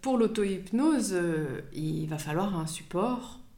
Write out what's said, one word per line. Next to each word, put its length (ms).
pour 180
l'auto-hypnose, 920
euh, 480
il 320
va 120
falloir 400
un 80
support 760